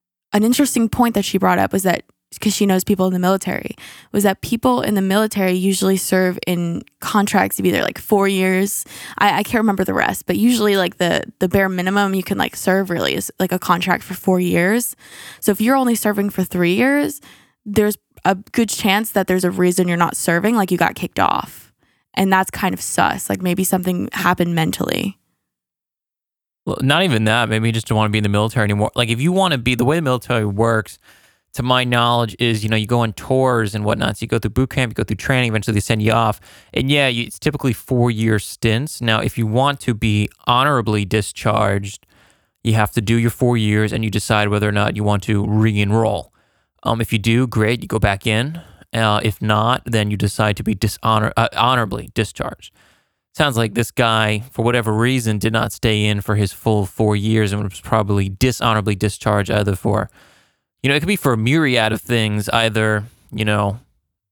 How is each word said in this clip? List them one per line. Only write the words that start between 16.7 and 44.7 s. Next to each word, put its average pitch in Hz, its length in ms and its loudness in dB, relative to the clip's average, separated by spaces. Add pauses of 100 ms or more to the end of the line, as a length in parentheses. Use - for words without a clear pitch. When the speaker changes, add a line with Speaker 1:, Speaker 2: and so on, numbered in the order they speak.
Speaker 1:
years, 277 460 0 (440)
there's 208 320 0 (280)
a 190 100 2
good 202 340 -2
chance 208 440 0
that 190 160 0
there's 185 160 0
a 180 80 2
reason 180 340 2
you're 175 100 0
not 170 200 2
serving, 196 400 0
like, 190 160 0
you 180 40 0
got 170 200 2
kicked - 240 -4
off. - 520 -2 (420)
And 190 180 2
that's 190 180 2
kind 185 240 -2
of 175 60 -6
sus. - 500 -2
Like, 190 120 -4
maybe 180 200 0
something 185 500 -2
happened 175 440 0
mentally. - 640 -2 (1500)
Speaker 2:
Well, - 140 -4
not 147 240 2
even 117 200 2
that. 113 240 2
Maybe 110 200 0
you 113 40 0
just 110 140 -2
don't 110 100 0
wanna 107 140 2
be 107 80 2
in 104 60 0
the 104 40 2
military 107 360 0
anymore. 104 320 0
Like, 120 120 -2
if 117 120 -2
you 156 100 0
wanna 185 280 0
be, 123 180 -2
the 120 80 2
way 143 120 2
the 170 60 -2
military 123 440 0
works, 110 520 0 (540)
to - 100 -8
my 127 220 2
knowledge, 120 560 2
is, 113 240 0
you 110 40 -2
know, 110 80 0
you 107 100 0
go 120 120 0
on 113 140 0
tours 120 640 0
and 104 80 -4
whatnot. - 320 -2
So - 80 -10
you - 20 -6
go 117 140 0
through 110 100 -4
boot 131 200 0
camp, 127 200 -2
you - 40 -12
go 107 100 -2
through 101 140 -6
training, 127 320 0
eventually 107 240 -2
they 104 60 2
send 110 220 0
you 107 80 2
off. 113 300 2 (320)
And 131 180 0
yeah, 143 160 4
you, 120 200 0
it's - 120 -14
typically 143 340 -2
four-year 113 680 0
stints. 117 600 -4
Now, 113 200 2
if 110 180 -4
you 113 80 0
want 131 340 0
to 123 140 -2
be 104 340 0 (200)
honorably 120 560 2
discharged, 101 1040 -2 (560)
you 113 100 2
have 107 180 2
to - 80 -2
do 113 160 2
your 117 140 2
four 123 260 0
years 107 360 2
and 113 100 -4
you 110 80 -2
decide 104 380 0
whether 104 200 0
or 104 40 -2